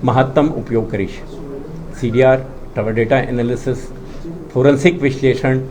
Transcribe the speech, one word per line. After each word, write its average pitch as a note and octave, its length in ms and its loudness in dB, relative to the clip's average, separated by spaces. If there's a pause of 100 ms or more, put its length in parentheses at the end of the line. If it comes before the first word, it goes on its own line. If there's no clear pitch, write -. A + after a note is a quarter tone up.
મહત્તમ C3 440 2
ઉપયોગ A2+ 440 -2
કરી G2 140 0
છે. - 160 -10 (760)
સી A#2+ 120 -2
ડી B2 120 6
આર, C3 140 8 (380)
ટાવર A2 160 -2
ડેટા A2 280 2
એનાલિસિસ, A#2+ 580 -2 (760)
ફોરેન્સિક C#3 480 4
વિશ્લેષણ C3 580 2 (120)